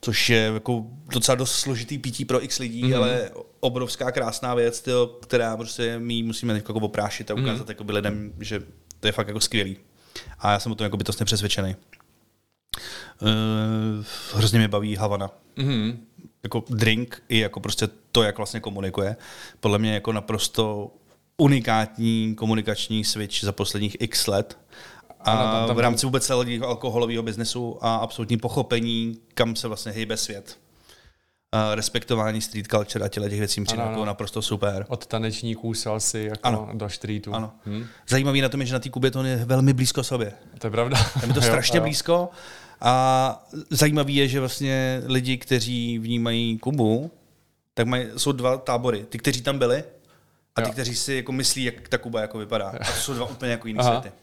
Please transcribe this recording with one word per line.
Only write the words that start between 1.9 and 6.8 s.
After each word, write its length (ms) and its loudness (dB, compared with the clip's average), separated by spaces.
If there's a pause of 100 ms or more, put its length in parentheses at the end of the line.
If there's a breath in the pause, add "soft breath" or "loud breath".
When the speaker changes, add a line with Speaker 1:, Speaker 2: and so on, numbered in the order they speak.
Speaker 1:
pití 280 -6
pro 180 2
x 160 -4
lidí, 240 -4
Speaker 2:
Mhm. 100 4
Speaker 1:
ale 360 2 (300)
obrovská 520 -2
krásná 440 -2
věc, 260 2
tyjo, 260 2
která 500 0
prostě 420 -4
my 140 -2
ji 100 0
musíme 300 0
teď 100 0
jako 160 -8